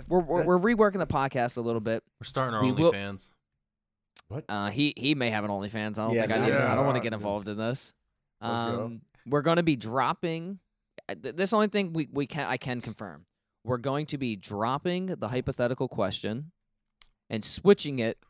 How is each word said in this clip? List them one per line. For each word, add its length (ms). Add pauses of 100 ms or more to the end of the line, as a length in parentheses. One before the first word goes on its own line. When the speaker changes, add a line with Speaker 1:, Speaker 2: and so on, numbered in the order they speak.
Speaker 1:
we're, 120
we're, 200
Speaker 2:
that 60
Speaker 1:
we're 120
reworking 400
the 80
podcast 520
a 20
little 200
bit. 220 (180)
Speaker 3:
We're 60
starting 280
our 80
Speaker 1:
We 100
will 200
Speaker 3:
OnlyFans. 400 (960)
Speaker 2:
What? 200
Speaker 1:
Uh, 220
he, 260
he 180
may 160
have 140
an 60
OnlyFans. 480
I 80
don't 80
Speaker 4:
Yes. 160
Speaker 1:
think 120
I 40
need, 80
I 200
don't 120
wanna 120
Speaker 2:
Yeah. 60
Speaker 1:
get 100
involved 340
in 80
this. 360 (500)
Speaker 2:
Let's 340
go. 80
Speaker 1:
Um, 160 (260)
we're 160
gonna 200
be 140
dropping. 840 (500)
Uh, 60
th-, 220
this 180
only 140
thing 260
we, 180
we 140
can, 200
I 120
can 240
confirm. 420 (400)
We're 140
going 280
to 120
be 180
dropping 720
the 220
hypothetical 600
question 600 (800)
and 120
switching 580
it 180 (120)